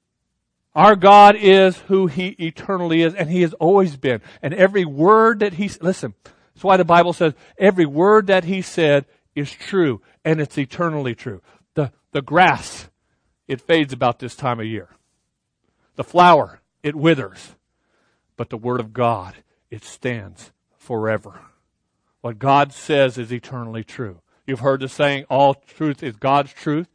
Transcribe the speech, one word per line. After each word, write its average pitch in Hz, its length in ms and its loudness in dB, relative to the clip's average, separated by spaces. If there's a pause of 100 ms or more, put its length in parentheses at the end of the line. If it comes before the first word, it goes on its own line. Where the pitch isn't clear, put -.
(760)
Our 196 220 6
God 208 400 8
is 190 400 4
who 190 300 -2
he 180 300 -6
eternally 165 680 -4
is, 165 100 0
and 170 160 -6
he 180 140 0
has 160 100 -2
always 180 420 2
been. 127 260 -4 (200)
And 151 120 -6
every 196 300 0
word 208 560 2
that 202 140 -2
he, 190 260 -8
listen, 165 340 -6 (120)
that's - 380 -20
why 185 120 4
the 185 80 2
Bible 170 300 2
says 160 200 -2 (240)
every 190 280 2
word 190 420 2
that 185 160 0
he 185 180 -6
said 143 440 -2 (280)
is 143 160 -8
true, 156 520 -4 (240)
and 160 160 -2
it's - 160 -10
eternally 147 580 -6
true. 101 260 -16 (320)
The, 143 200 -6 (180)
the 147 100 -6
grass, 143 680 -2 (580)
it 131 140 -10
fades 156 320 -2
about 123 260 -4
this 120 160 -14
time 123 240 -6
of 107 60 -10
year. 107 240 -12 (1080)
The 123 80 -10
flower, 170 560 2 (240)
it 147 120 -8
withers. 139 600 -4 (800)
But 117 140 -10
the 117 80 -14
word 120 240 -6
of 110 100 -12
God, 110 440 -4 (340)
it 107 160 -20
stands 107 640 -12 (260)
forever. 110 600 -8 (800)
What 117 200 -12
God 139 340 2
says 135 440 -2
is 117 140 -12
eternally 117 540 -14
true. 98 340 -16 (260)
You've 131 140 -8
heard 135 220 0
the 131 80 -10
saying, 143 400 -4
"All 139 240 2
truth - 500 -8
is 113 140 -12
God's 139 340 -2
truth." 156 440 -8